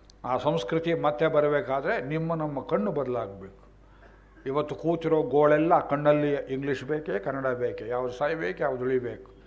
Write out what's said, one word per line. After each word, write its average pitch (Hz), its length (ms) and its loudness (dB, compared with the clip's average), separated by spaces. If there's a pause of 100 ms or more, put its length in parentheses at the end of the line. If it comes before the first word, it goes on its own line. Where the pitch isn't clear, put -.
(260)
ಆ 127 120 0
ಸಂಸ್ಕೃತಿ 165 560 0
ಮತ್ತೆ 147 340 2
ಬರಬೇಕಾದ್ರೆ 147 760 2
ನಿಮ್ಮ 160 320 -4
ನಮ್ಮ 151 280 -4
ಕಣ್ಣು 196 300 -2
ಬದಲಾಗಬೇಕು. 113 760 -6 (800)
ಇವತ್ತು 143 300 -2
ಕೂತಿರೋ 160 460 2
ಗೋಳೆಲ್ಲ 151 640 6
ಕಣ್ಣಲ್ಲಿ 147 460 4
ಇಂಗ್ಲೀಷ್ 135 500 -4
ಬೇಕೇ, 156 360 -4
ಕನ್ನಡ 135 280 -4
ಬೇಕೇ, 120 400 -2
ಯಾವ್ದು 123 260 -4
ಸಾಯ್ಬೇಕು, 165 500 -2
ಯಾವ್ದು 131 200 -2
ಉಳಿಬೇಕು, 120 480 -2 (160)